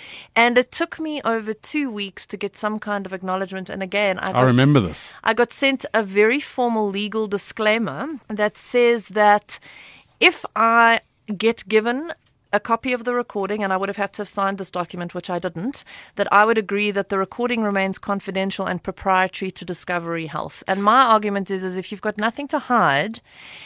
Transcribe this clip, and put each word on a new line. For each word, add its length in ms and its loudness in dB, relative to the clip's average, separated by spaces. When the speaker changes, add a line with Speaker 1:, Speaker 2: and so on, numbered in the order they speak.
Speaker 1:
And 220 4
it 160 2
took 260 -6
me 240 -6
over 300 -2
two 360 -4
weeks 380 -10
to 80 -12
get 220 -8
some 200 -4
kind 280 -4
of 80 -12
acknowledgement. 560 -6
And 120 -6
again, 380 0
I 100 -4
Speaker 2:
I 40 -6
Speaker 1:
got 80 4
Speaker 2:
remember 400 6
Speaker 1:
s-, 40 2
Speaker 2:
this. 260 -8
Speaker 1:
I 100 2
got 200 2
sent 400 0
a 100 2
very 380 2
formal 480 0
legal 360 -4
disclaimer 1000 -2
that 300 -2
says 500 2
that 520 4
if 240 4
I 460 4
get 320 -2
given 440 0
a 60 4
copy 320 -2
of 140 -4
the 80 -2
recording, 500 -4
and 80 0
I 60 2
would 100 -2
have 80 -4
had 160 -4
to 120 -8
have 40 -12
signed 300 -2
this 120 -10
document, 440 -8
which 160 -10
I 100 -2
didn't, 460 -6
that 160 0
I 100 8
would 140 4
agree 340 -2
that 160 -2
the 100 -2
recording 460 -2
remains 340 -2
confidential 680 -4
and 180 -6
proprietary 680 -2
to 120 -16
Discovery 640 -6
Health. 400 -10
And 160 0
my 200 6
argument 460 2
is, 140 -4
is 140 -4
if 160 -8
you've 80 -12
got 160 -4
nothing 320 -4
to 100 -2
hide 600 2